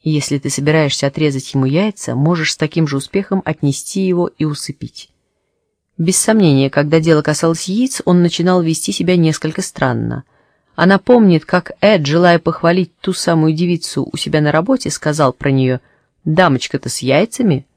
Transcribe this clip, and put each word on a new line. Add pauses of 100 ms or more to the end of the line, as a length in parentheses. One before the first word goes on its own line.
«Если
ты
собираешься
отрезать
ему
яйца,
можешь
с
таким
же
успехом
отнести
его
и
усыпить». (840)
Без
сомнения,
когда
дело
касалось
яиц,
он
начинал
вести
себя
несколько
странно. (500)
Она
помнит,
как
Эд,
желая
похвалить
ту
самую
девицу
у
себя
на
работе,
сказал
про
неё: (440)
«Дамочка-то
с
яйцами». (100)